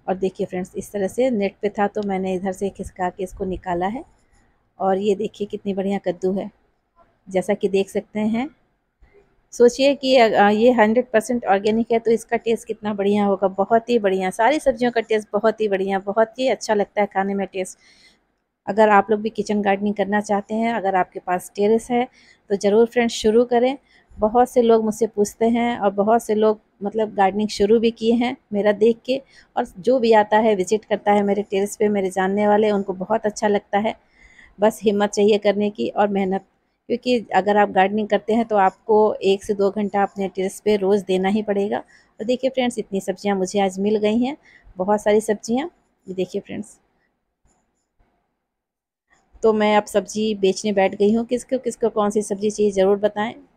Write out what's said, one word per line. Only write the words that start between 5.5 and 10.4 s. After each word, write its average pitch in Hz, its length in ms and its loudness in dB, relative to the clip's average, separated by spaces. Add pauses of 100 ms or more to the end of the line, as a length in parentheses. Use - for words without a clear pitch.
बढ़िया 196 300 -2
कद्दू 185 280 -2
है। 196 180 -6 (800)
जैसा 185 260 -2
कि 202 140 -2
देख 190 220 0
सकते 208 300 -6
हैं, 220 280 -2 (1040)
सोचिए 262 420 4
कि 262 220 0
अ, 208 320 6